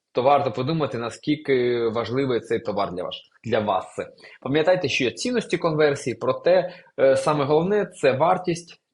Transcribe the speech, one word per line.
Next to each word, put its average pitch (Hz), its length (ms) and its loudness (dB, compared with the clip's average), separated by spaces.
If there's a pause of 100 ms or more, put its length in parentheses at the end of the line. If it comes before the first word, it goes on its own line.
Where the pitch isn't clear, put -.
(120)
то 123 100 0
варто 131 300 4
подумати, 139 460 -2
наскільки 123 880 -2
важливий 117 520 -2
цей 113 200 -4
товар 98 320 -4
для 87 100 -8
ваш, - 140 -10 (280)
для 110 160 0
вас. 101 260 -2 (560)
Пам'ятайте, 151 460 2
що 131 160 -2
є 113 60 0
цінності 233 480 -4
конверсії, 151 640 0
проте, 131 520 2 (280)
е, 135 160 6
саме 147 280 0
головне — 175 420 2 (140)
це 131 120 4
вартість, 170 680 -2 (120)